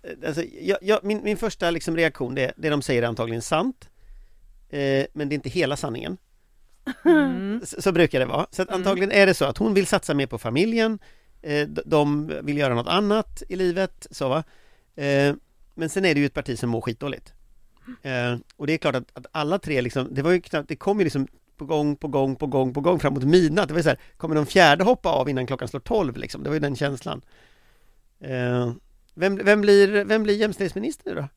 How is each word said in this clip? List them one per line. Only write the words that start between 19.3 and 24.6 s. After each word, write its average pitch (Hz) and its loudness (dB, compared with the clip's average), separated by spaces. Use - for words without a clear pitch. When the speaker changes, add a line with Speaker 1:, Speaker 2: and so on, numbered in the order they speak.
Speaker 1:
alla 160 -2
tre 143 -2
liksom, 131 -2
det 131 -4
var 165 2
ju 180 2
knappt, - -6
det 156 -6
kom 202 -2
ju 190 4
liksom 139 0
på 151 -12
gång, 147 0
på 156 -10
gång, 135 0
på 151 -6
gång, 131 0
på 143 -4
gång 165 2
fram 139 0
mot 131 -4
midnatt. 165 4
Det 151 -6
var 160 0
ju 165 -2
så 156 4
här, 123 0
kommer 160 -4
de 151 2
fjärde 165 6